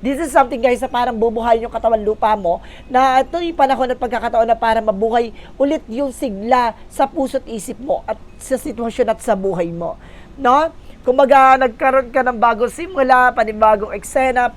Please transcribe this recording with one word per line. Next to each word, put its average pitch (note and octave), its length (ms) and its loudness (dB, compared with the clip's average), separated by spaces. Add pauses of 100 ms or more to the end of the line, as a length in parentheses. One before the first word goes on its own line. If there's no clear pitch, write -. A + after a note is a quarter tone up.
This C4 160 -2
is C#4+ 160 -2
something, C4 240 2
guys, B3 240 0
na B3+ 80 -8
parang B3 240 -2
bubuhayin A3+ 480 0
yung A#3 80 -10
katawan A3 320 0
lupa G#3+ 320 0
mo, F3+ 240 -2 (320)
na C4 320 4
ito E4 160 -4
yung E4+ 160 -6
panahon C4 320 2
at B3 120 -4
pagkakataon A3+ 480 0
na A3+ 120 0
para A3+ 240 0
mabuhay A3 480 0 (240)
ulit C#4+ 320 0
yung B3+ 240 -4
sigla A#3 640 -2 (160)
sa C4+ 160 0
puso't C4+ 400 -4
isip G#3+ 320 -10
mo C#4 240 -4
at A3 160 -10 (160)
sa - 240 -4
sitwasyon A#3 560 -4
at - 80 -18
sa A#3 80 -2
buhay F#3+ 400 -2
mo, E3+ 240 -8 (400)
no? C#4 400 0 (320)
Kumbaga, C4 480 6
nagkaroon C4 560 0
ka C4 120 0
ng B3 120 -2
bagong A3+ 360 0
simula, C4 600 2
panibagong G#3+ 640 0
eksena B3 600 0